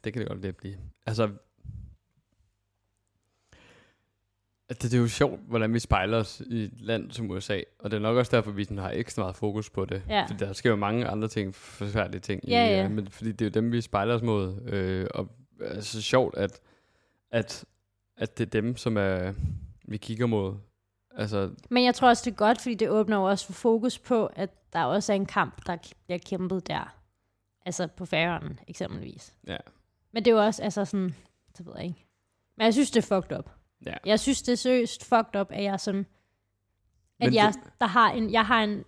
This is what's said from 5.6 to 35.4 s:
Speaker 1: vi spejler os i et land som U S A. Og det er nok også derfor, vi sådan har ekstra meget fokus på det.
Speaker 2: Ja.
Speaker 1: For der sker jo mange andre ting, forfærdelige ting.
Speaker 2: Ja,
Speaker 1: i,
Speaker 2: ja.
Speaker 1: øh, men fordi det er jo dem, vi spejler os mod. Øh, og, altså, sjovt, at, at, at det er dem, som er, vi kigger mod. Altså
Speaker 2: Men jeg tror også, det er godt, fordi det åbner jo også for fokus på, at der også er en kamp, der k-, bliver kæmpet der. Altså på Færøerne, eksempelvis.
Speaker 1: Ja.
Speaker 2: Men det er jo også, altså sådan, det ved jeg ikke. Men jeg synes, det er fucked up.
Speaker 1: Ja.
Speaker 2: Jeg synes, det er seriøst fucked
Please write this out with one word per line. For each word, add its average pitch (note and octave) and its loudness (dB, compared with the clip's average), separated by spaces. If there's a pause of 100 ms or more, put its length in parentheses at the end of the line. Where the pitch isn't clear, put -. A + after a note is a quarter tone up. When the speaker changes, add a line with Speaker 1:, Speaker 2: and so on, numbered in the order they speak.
Speaker 1:
vi A#2+ 2
spejler G#2 2
os G#2 -4
i A2+ -4
et - -10
land G#2+ -4
som A2 -6
U F#2+ -4
S - -10
A. G2 0 (180)
Og G#2 -6
det A2 -2
er G#2 -2
nok A2+ 4
også B2 2
derfor, G#2+ 2
vi G2+ -4
sådan G2 -6
har F#2+ -4
ekstra G#2 -4
meget F#2 -4
fokus G#2 -4
på F#2+ -4
det. F#2+ -6
Speaker 2:
Ja. G#3 2
Speaker 1:
For - -6
der G2 -4
sker - 2
jo A2 6
mange G#2 0
andre G#2+ -2
ting, F#2+ -4
forfærdelige G2+ -4
ting. F#2+ -4
Speaker 2:
Ja, - 4
Speaker 1:
i, - 4
Speaker 2:
ja. F#2+ 2
Speaker 1:
øh, G2 -2
men G#2 -4
fordi A2 -8
det G#2 -6
er A2 2
jo - -4 (100)
dem, A#2 0
vi A#2+ 0
spejler A2 0
os A2 0
mod. G2+ 0
Øh, F#2 -2
og, - -6 (320)
altså, G#2+ -8
sjovt, B2+ 2
at, G2 -2 (720)
at, - -4 (520)
at - -6
det A#2+ 0
er - -14 (120)
dem, A#2+ -2
som A2+ -2
er, F#2+ 0 (540)
vi G#2+ -6
kigger A#2 -4
mod. G#2 0 (600)
Altså G#2 -2 (180)
Speaker 2:
Men B3 2
jeg B3 4
tror C4 4
også, A#3 4
det A#3+ -2
er - -12
godt, A3 2
fordi A#3+ -4
det G3+ 0
åbner G#3+ 2
jo F#3+ 2
også G3 0
for F#3 -14
fokus A3+ 0
på, A3 0
at - -10
der E3 0
også F3+ 0
er G3+ 4
en G3 0
kamp, - -2
der F3 -4
k-, - -18 (140)
bliver F3+ -6
kæmpet F3+ -4
der. - -6 (680)
Altså F3 -4
på - -10
Færøerne, D#3+ -2 (100)
eksempelvis. - -10 (140)
Speaker 1:
Ja. - -6 (560)
Speaker 2:
Men A3 -2
det A#3+ 8
er A3+ 8
jo G#3 6
også, G#3+ 0
altså G3+ -2
sådan, F#3 -2 (420)
det E3+ -16
ved - -18
jeg - -8
ikke. - -10 (520)
Men A3 2
jeg A3+ 6
synes, C4+ 4
det - 2
er G3+ 4
fucked - -8
up. - -10 (360)
Speaker 1:
Ja. - -6 (120)
Speaker 2:
Jeg G#3 4
synes, - 0
det B3 0
er B3 4
seriøst B3 2
fucked A3 2